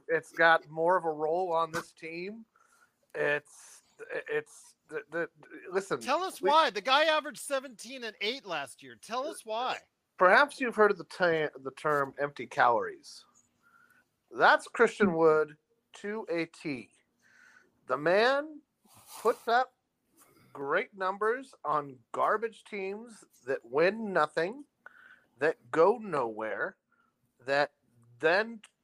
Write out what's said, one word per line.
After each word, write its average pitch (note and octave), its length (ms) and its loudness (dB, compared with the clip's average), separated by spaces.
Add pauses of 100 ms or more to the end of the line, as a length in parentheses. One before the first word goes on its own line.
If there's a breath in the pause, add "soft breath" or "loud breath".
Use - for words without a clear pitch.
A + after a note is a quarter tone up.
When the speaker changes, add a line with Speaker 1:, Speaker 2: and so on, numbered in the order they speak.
Speaker 1:
it's D#3 220 -2
got E3 380 4
more E3 280 0
of E3 80 -2
a E3 60 -2
role D#3+ 420 -2
on E3 180 0
this E3 220 -8
team. F3+ 500 -12 (720 soft breath)
It's, - 680 -4 (460)
it's - 440 -8 (160)
the, D3+ 120 -10 (100)
the, E3 180 -6 (420)
listen. F3 300 -4
Speaker 2:
Tell C#4 220 -2
us F4+ 180 -10
Speaker 1:
we B3+ 80 0
Speaker 2:
why. D4 220 4
The G3 100 -8
guy C4 240 2
averaged D4+ 340 -2
seventeen C4 640 -10
and G#3+ 180 -12
eight A#3+ 240 -6
last D3 380 -8
year. B2 180 -18
Tell B3+ 260 -6
us - 180 -10
why. A3 320 -4 (400)
Speaker 1:
Perhaps A3+ 420 6
you've B3 160 -4
heard G#3+ 160 6
of F#3+ 60 -4
the D#3+ 80 -16
ta-, D#3+ 460 0 (120)
the C3 140 -8
term C#3+ 420 0
empty C#3+ 280 -6
calories. A2 760 0 (1080 soft breath)
That's F#3+ 360 4
Christian G#3+ 480 2
Wood D#3 400 4 (460)
to G#3+ 280 -8
a E3 180 -4
T. C3 420 -10 (1000 soft breath)
The B2+ 100 0
man B3+ 640 2 (640)
puts - 260 0
up B3 260 0 (800)
great D3+ 440 -2
numbers G#3 560 -4 (100)
on C#3+ 320 -2 (160)
garbage G#3 580 -2
teams G#3 540 -10 (220)
that B2+ 180 -2
win F#3+ 480 0
nothing, F3 520 -2 (760 loud breath)
that D3+ 180 0 (120)
go F#3 320 6
nowhere, A#2 760 -4 (680)
that C#3 260 2 (480)
then G#3 400 2 (240)